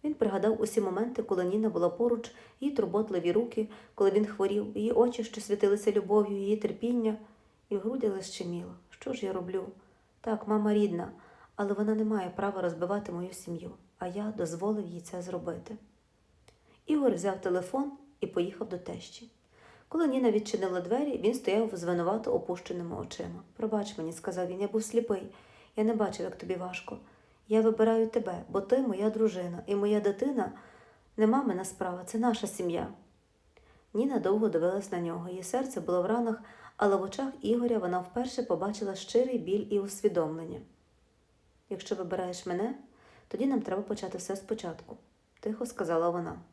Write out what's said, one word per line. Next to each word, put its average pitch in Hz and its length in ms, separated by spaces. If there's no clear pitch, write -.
Він 302 100
пригадав 208 480
усі 214 200
моменти, 214 420
коли 180 220
Ніна 214 240
була 170 200
поруч, 233 420
її 277 160
турботливі 185 560
руки, 220 380
коли 196 160
він 214 140
хворів, 202 520
її 214 140
очі, 240 320
що 214 180
світилися 208 500
любов'ю, 202 460
її 202 200
терпіння. 220 600
І 202 80
в - 20
груді 226 300
защеміло. 180 640
«Що - 240
ж 208 120
я 190 80
роблю? 185 300
Так, 214 260
мама 208 260
рідна, 196 380
але 202 180
вона 214 220
не 220 100
має 202 240
права 190 320
розбивати 175 500
мою 175 220
сім'ю, 175 380
а 180 80
я 208 300
дозволив 185 500
їй 170 140
це 180 200
зробити». 175 540
Ігор 277 280
взяв 185 280
телефон 185 500
і 202 80
поїхав 180 420
до 180 80
тещі. - 540
Коли 320 200
Ніна 254 240
відчинила 190 500
двері, 254 420
він 226 100
стояв 214 400
з 175 100
винувато 175 500
опущеними 175 640
очима. 170 480
«Пробач 208 400
мені», — 165 160
сказав 180 340
він, — 185 140
«я 202 60
був 214 160
сліпий. 226 440
Я 214 80
не 226 100
бачив, 202 300
як 185 120
тобі 180 200
важко. 180 420
Я 220 140
вибираю 226 460
тебе, 185 420
бо 196 120
ти 247 160
моя 214 320
дружина, 180 560
і 202 100
моя 208 240
дитина 208 520
не 214 100
мамина 220 380
справа, 180 400
це 226 120
наша 214 300
сім'я». 175 400
Ніна 247 260
довго 208 300
дивилась 180 420
на 180 80
нього. 170 300
Її 185 140
серце 262 380
було 180 200
в 180 40
ранах, 226 360
але 202 180
в 180 60
очах 269 400
Ігоря 240 360
вона 180 220
вперше 240 440
побачила 196 520
щирий 254 420
біль 190 320
і 202 100
усвідомлення. 170 800
«Якщо 190 260
вибираєш 180 500
мене, 196 300
тоді 247 180
нам 269 160
треба 190 200
почати - 360
все 190 180
спочатку», — 190 600
тихо 214 260
сказала 170 440
вона. 170 300